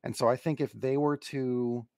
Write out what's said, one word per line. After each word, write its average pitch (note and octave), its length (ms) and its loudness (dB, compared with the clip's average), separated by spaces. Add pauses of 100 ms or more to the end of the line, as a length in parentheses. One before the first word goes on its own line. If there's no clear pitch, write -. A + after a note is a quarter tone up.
And A2+ 120 -4
so B2 120 4
I B2 80 6
think D#3 260 -2
if C3+ 120 -2
they C3 240 0
were D3 200 0
to B2 680 -2 (100)